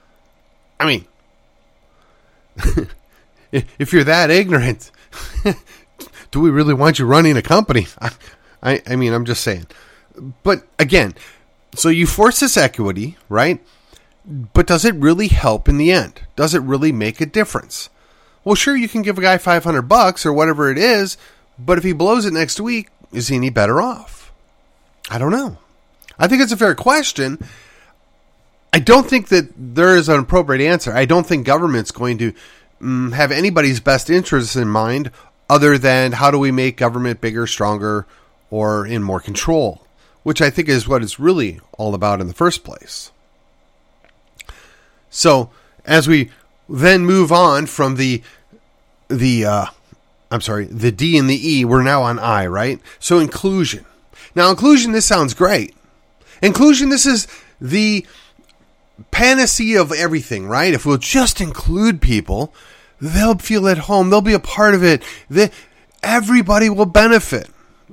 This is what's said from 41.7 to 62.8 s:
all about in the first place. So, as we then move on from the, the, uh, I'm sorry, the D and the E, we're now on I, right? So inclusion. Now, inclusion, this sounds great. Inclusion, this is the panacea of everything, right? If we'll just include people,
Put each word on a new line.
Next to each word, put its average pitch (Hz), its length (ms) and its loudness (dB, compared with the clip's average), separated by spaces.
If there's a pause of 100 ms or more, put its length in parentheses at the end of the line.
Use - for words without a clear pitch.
all 107 160 -6
about 101 280 -4
in 87 60 -8
the 87 60 -12
first 170 300 -2
place. - 480 -20 (2000)
So, 135 400 0 (340)
as 151 240 2
we 147 240 2 (380)
then 175 360 2
move 180 280 2
on 156 320 4
from 135 300 -2
the, 127 280 -2 (840)
the, 120 360 0
uh, 104 200 -2 (680)
I'm 117 100 -4
sorry, 104 240 -6
the 113 260 -2
D 156 260 0
and 135 120 2
the 135 280 -2
E, 123 80 0
we're 127 180 2
now 135 200 2
on 117 140 -2
I, 104 300 -2
right? 107 320 -6 (200)
So 175 200 2
inclusion. 165 640 -2 (480)
Now, 175 160 2
inclusion, 233 440 4
this 220 120 0
sounds 180 280 0
great. 180 420 -2 (640)
Inclusion, 269 460 4
this 269 180 0
is 254 220 0 (320)
the 202 460 -2 (1080)
panacea 233 680 2
of 147 100 -2
everything, 147 560 -4
right? 151 260 0
If 131 120 -4
we'll 143 120 2
just 247 440 0
include 175 600 -2
people, 110 520 0 (480)